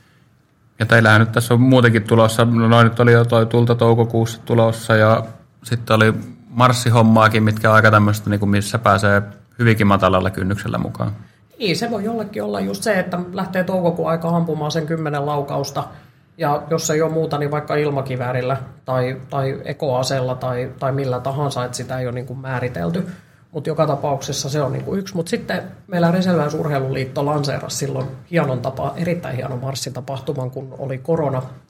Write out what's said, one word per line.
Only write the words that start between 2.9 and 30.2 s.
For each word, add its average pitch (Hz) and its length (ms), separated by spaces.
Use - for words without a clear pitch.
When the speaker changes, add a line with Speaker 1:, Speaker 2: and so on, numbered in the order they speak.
Speaker 1:
oli 120 120
jo 117 120
toi 117 220
Tulta 120 280
toukokuussa 117 680
tulossa 113 520
ja 110 280
sitten 117 320
oli 110 180
marssihommaakin, 113 960
mitkä 107 280
on 110 60
aika 110 140
tämmöistä, 104 400
niinku, 104 160
missä 101 320
pääsee 101 440
hyvinkin 110 280
matalalla 92 440
kynnyksellä 95 480
mukaan. - 340
Speaker 2:
Niin, 208 180
se 226 140
voi 202 140
jollekin 214 380
olla 208 180
just 196 220
se, 208 160
että 180 200
lähtee 185 320
toukokuun 170 460
aika 165 260
ampumaan 156 340
sen 151 160
kymmenen 151 400
laukausta, 139 580
ja 147 300
jos 160 200
ei 156 120
ole 160 100
muuta, 160 260
niin 143 120
vaikka 147 260
ilmakiväärillä 131 800
tai, 127 320
tai 135 340
ekoaseella 131 720
tai, 127 440
tai 135 140
millä 131 280
tahansa, 135 440
että 123 120
sitä 127 220
ei 127 80
ole, 120 80
niinku, 123 200
määritelty. 131 720
Mut 151 140
joka 156 200
tapauksessa 143 640
se 147 140
on, 131 100
niinku, 131 220
yksi. 190 220
Mut 170 120
sitten 180 340
meillä 170 240
Reserviläisurheiluliitto 151 1160
lanseerasi 143 500
silloin 135 300
hienon 139 300
tapa-, 131 360
erittäin 170 400
hienon 131 220
marssitapahtuman, 131 920